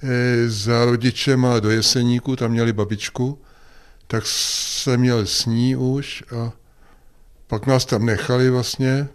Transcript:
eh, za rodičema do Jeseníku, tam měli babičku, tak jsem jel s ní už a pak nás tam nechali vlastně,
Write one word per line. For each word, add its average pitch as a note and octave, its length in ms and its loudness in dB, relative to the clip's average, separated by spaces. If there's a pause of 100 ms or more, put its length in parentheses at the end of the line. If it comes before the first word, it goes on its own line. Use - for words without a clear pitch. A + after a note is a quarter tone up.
eh, B2 460 0
za A#2 360 0
rodičema B2 760 2
do G#2+ 100 2
Jeseníku, A#2+ 680 2
tam A#2 140 -2
měli A#2 220 0
babičku, G#2+ 680 -4 (680)
tak G#2+ 200 -4
jsem - 800 -2
jel A#2 220 2
s - 200 -2
ní A#2+ 300 0
už C3 480 -4 (120)
a A#2 160 -6 (920)
pak G#2+ 200 -4
nás C3 200 2
tam A2+ 200 0
nechali B2 440 2
vlastně, C3 640 -2